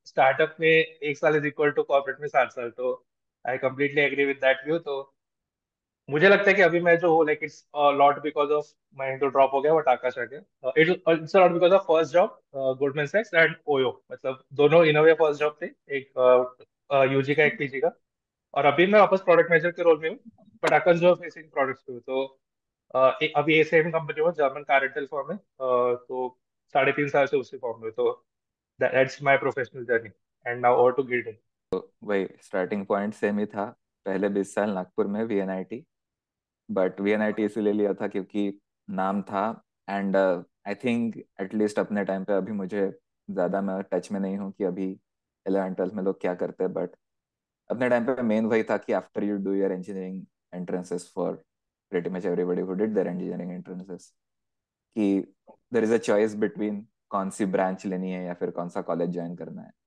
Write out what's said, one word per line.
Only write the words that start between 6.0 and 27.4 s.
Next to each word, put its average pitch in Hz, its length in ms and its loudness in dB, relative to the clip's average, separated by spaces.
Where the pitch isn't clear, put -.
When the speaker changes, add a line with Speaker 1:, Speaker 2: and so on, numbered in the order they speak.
Speaker 1:
मुझे 156 180 4
लगता 202 220 4
है 190 40 6
कि 196 80 4
अभी 170 180 4
मैं 170 180 4
जो 170 180 2
हूँ, 160 100 4
like, 151 120 -2
it's 151 200 -12
a 143 240 4
lot 143 260 4
because 147 260 0
of, 147 100 0
मैं 135 240 -6
तो 139 80 0
ड्रॉप 135 260 4
हो 135 80 0
गया, 151 120 2
but 156 160 2
आकाश 127 300 0
आ 120 60 -4
गया। 131 460 -12
अ, - 80 -4
it, 160 100 6
it's 165 480 0
a 190 40 8
lot 180 100 8
because 175 220 4
of 190 80 6
first 160 260 2
job, 180 120 4
अ, 135 180 -2
Goldman 143 340 -2
Sachs 190 340 0
and 160 120 4
ओयो, 131 460 0
मतलब 131 400 -8
दोनों 147 320 6
in 151 100 4
a 151 80 4
way 160 120 8
फर्स्ट 151 260 0
जॉब 151 220 -2
थे, 180 40 -8
एक, 139 520 -10
अ, 127 460 4
अ, 135 80 4
यूजी 135 300 0
का, 151 100 4
एक 147 140 0
पीजी 139 220 -6
का, 165 200 -2
और 143 100 0
अभी 147 220 4
मैं 208 140 6
वापस 190 200 4
प्रोडक्ट 170 300 4
मैनेजर 170 200 2
के 175 120 -6
रोल 165 160 6
में 160 120 -6
हूँ, 247 80 -12
but 156 80 2
आकाश 170 240 4
जो 175 180 4
फेसिंग 170 300 -16
प्रोडक्ट्स 131 380 -4
पे 131 100 -14
हूँ। 120 80 -12
तो, 131 400 -6
अ, 131 280 4
ए-, 151 140 -2
अभी 151 200 2
ये 156 80 6
सेम 160 260 2
कंपनी 156 340 -4
में 175 60 2
जर्मन 147 320 -2
कार 139 200 2
रेंटल 135 240 -4
फर्म 143 240 -8
है, 196 60 -8
अ, 123 580 -2
तो 127 320 -8
साढ़े 139 200 2
तीन 147 160 -2
साल 139 180 2
से 147 100 -2
उसी 131 200 -6